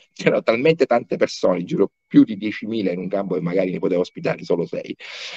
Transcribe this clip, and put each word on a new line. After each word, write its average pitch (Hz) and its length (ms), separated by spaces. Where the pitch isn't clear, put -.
<laughs> - 100
c'erano - 300
talmente 139 420
tante - 320
persone, 90 480
giuro, 98 260
più 143 180
di 113 120
diecimila 104 540
in 90 80
un 92 80
campo 98 280
che 87 60
magari 92 300
ne 87 80
poteva 90 220
ospitare - 420
solo 85 220
sei. - 300